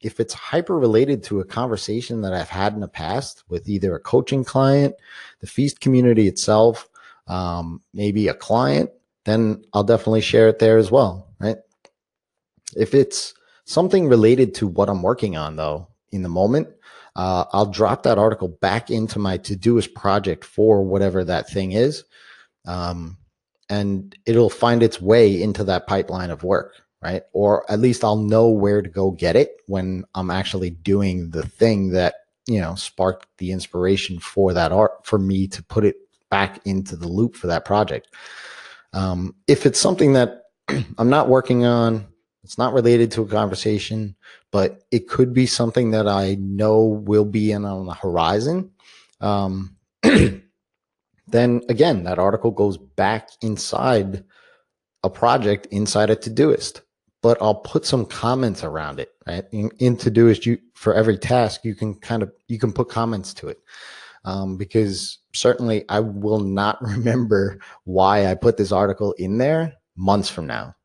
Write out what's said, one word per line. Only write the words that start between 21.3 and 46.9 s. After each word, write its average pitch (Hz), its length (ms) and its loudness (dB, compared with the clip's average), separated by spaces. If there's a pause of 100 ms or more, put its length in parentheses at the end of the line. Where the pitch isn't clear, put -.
thing 95 240 -6
is. 127 300 0 (640)
Um, 87 520 -8 (520)
and 98 460 -4 (100)
it'll 117 240 4
find 117 340 2
its 110 180 0
way 101 400 4
into 104 240 -2
that 92 220 -2
pipeline 90 420 -4
of 80 140 -10
work, - 380 -4 (200)
right? 87 220 -6 (100)
Or 101 380 2
at 104 80 0
least 123 240 2
I'll 107 140 2
know 110 320 4
where 104 320 2
to 87 80 -8
go 95 220 -2
get 87 240 0
it 143 220 2 (100)
when 92 360 -6 (100)
I'm 92 160 -6
actually 92 420 -4
doing 90 600 -2
the 80 140 -6
thing 101 460 0
that, 90 240 0 (320)
you 113 120 0
know, 85 160 -4
sparked 95 520 -4 (100)
the 92 140 -8
inspiration 92 680 -4
for 95 340 0
that 85 180 0
art, 104 340 2
for 110 120 0
me 95 300 0
to 85 160 -14
put 107 220 -2
it 101 100 2 (340)
back 98 360 0
into 95 300 -6
the 85 120 -10
loop 107 280 -2
for - 120 -8
that 82 180 -4
project. 101 440 -2 (840)
Um, 92 420 -4 (120)
if - 180 4
it's 135 140 2
something 156 340 4
that 123 300 2 (240)
<clears throat> 143 300 -6
I'm 117 120 2
not 139 200 2
working 123 360 2
on, 117 420 2 (380)
it's - 140 -16
not 120 140 0
related 117 400 4
to 113 100 -2
a 104 40 -6
conversation, 104 880 -4 (400)
but - 340 0
it 117 200 -2
could 127 240 0
be 127 140 2
something 117 440 0
that 110 160 0
I 98 320 0
know 107 460 2
will 107 400 0